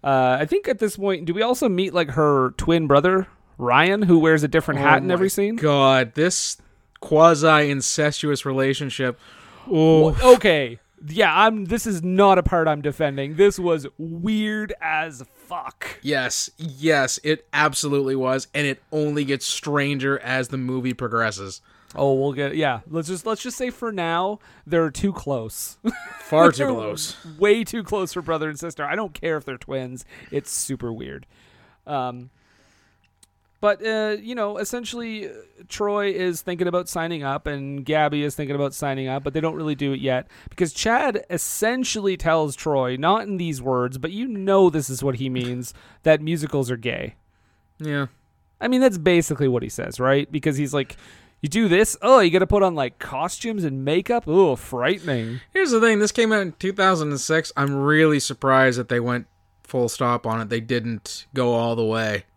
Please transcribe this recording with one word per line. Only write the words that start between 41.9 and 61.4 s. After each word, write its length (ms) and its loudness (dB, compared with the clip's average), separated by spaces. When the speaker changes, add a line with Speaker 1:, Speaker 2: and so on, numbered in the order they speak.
Speaker 1:
tells 360 0
Troy, 420 -2
not 300 2
in 120 -6
these 240 -4
words, 340 0
but 140 -6
you 180 -6
know 400 4
this 220 0
is 120 -6
what 140 0
he 140 -4
means, 420 -6
<laughs> 140 -20
that 180 4
musicals 500 -4
are 60 -2
gay. 380 -6
Speaker 2:
Yeah. 280 -4
Speaker 1:
I 80 -2
mean, 140 4
that's 160 4
basically 500 2
what 140 0
he 80 -8
says, 280 -10
right? 320 0
Because 280 -2
he's 160 -4
like, 220 -4
"You 80 -4
do 180 2
this? 360 4
Oh, 180 8
you 100 4
gotta 160 4
put 160 2
on, 120 2
like, 240 -4
costumes 680 -6
and 220 -4
makeup? 420 0
Ooh, 280 6
frightening." 840 -4
Speaker 2:
Here's 180 0
the 100 4
thing. 180 4
This 140 2
came 180 2
out 120 2
in 100 -6
two 200 -6
thousand 360 2
and 120 -4
six. 360 -2
I'm 180 0
really 460 4
surprised 580 2
that 120 -8
they 100 0
went 260 -4
full 240 -2
stop 380 -2
on 160 -2
it. 80 -8
They 100 -2
didn't 760 -6
go 200 0